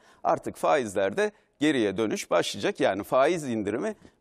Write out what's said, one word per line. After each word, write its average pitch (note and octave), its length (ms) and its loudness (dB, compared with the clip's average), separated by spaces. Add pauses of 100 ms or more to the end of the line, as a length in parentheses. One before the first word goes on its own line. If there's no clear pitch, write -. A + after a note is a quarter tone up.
(240)
artık E3 320 -2
faizlerde A#2+ 760 0 (280)
geriye A#2+ 380 2
dönüş A2+ 340 -2
başlayacak. F3 480 0
Yani G#2 240 0
faiz D3+ 400 2
indirimi A#2+ 520 -4 (260)